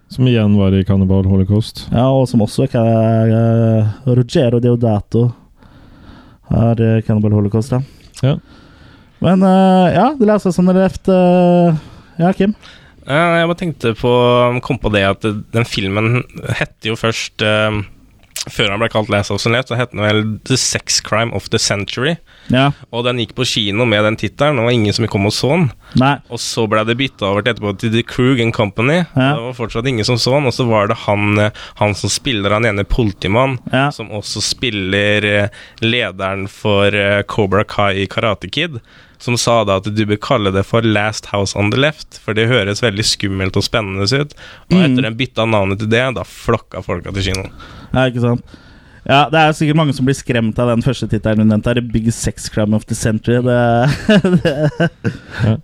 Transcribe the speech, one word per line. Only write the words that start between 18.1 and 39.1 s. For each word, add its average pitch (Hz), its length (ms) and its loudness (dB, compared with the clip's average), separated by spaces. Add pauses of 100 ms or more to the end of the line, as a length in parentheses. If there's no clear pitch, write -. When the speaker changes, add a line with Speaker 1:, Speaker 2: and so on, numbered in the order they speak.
Speaker 3:
før 113 200 -4
han 101 100 -4
ble 113 100 0
kalt 107 200 -2
Last 101 220 0
House 101 160 -4
on 117 60 2
Left, 123 160 -2
så 113 80 -4
het 123 140 -4
den 101 100 -6
vel 107 220 0 (220)
The 127 120 0
Sex - 440 -4
Crime 113 320 -2
of 98 160 -6
the 113 100 0
Century. 120 560 -2 (340)
Speaker 2:
Ja. 135 220 2 (220)
Speaker 3:
Og 117 120 -4
den 123 120 -2
gikk 117 180 -6
på 127 100 -2
kino 110 400 -2
med 107 180 2
den 110 120 0
tittelen, 139 440 -2
og 110 40 0
det 120 60 0
var 123 80 2
ingen 104 160 2
som 113 140 -2
kom 101 180 0
og 107 80 0
så - 220 -2
den. 165 160 2 (240)
Speaker 2:
Nei. 135 200 4 (140)
Speaker 3:
Og 120 100 -12
så - 300 -4
ble 107 160 2
det 117 120 0
byttet 127 280 -4
over 98 160 0
til 120 140 -2
etterpå 104 240 -4
til 113 120 -2
The 113 120 2
Krug 131 360 0
and 117 140 0
Company. 117 460 0 (160)
Speaker 2:
Ja. 131 200 0
Speaker 3:
Det 117 120 -8
var 123 100 -10
fortsatt 117 300 -4
ingen 117 180 -2
som 120 120 0
så 123 200 0
den, 147 80 0
og 120 80 0
så 131 160 -2
var 107 180 2
det 113 180 -2
han, 104 340 0
eh, 104 120 0 (300)
han 104 140 0
som 101 140 -6
spiller 101 420 -4
han 110 140 0
ene 101 200 -2
politimann, 120 720 0 (140)
Speaker 2:
Ja. 135 180 0
Speaker 3:
som 113 200 -12
også 104 320 -8
spiller, 104 840 -2
eh, 101 240 0 (320)
lederen 98 680 -4
for, 101 460 0
eh, 101 300 0
Cobra 98 400 0
Kai 101 400 0
i 95 40 -2
Karate 107 440 -4
Kid, 151 280 -4 (380)